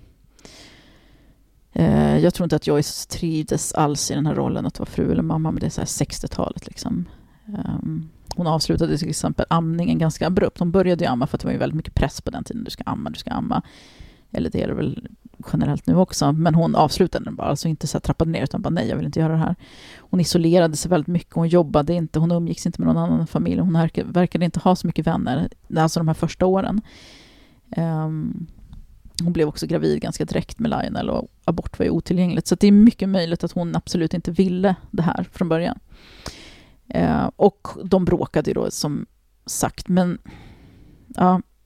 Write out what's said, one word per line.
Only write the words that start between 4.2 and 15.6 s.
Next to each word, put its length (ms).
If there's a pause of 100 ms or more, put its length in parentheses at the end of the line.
här 80
rollen 320
att 120
vara 120
fru 220
eller 100
mamma, 280
men 100
det 60
är 40
så 100
här 60
sextiotalet, 800
liksom. 380 (420)
Ehm, 640 (280)
hon 100
avslutade 520
till 120
exempel 400
amningen 480
ganska 280
abrupt. 320
Hon 120
började 340
ju 60
amma 160
för 100
att 40
det 60
var 60
ju 60
väldigt 180
mycket 180
press 260
på 100
den 140
tiden. 200
Du 60
ska 160
amma, 240
du 80
ska 120
amma. 320 (680)
Eller 200
det 120
är 60
det 60
väl 340 (440)
generellt 340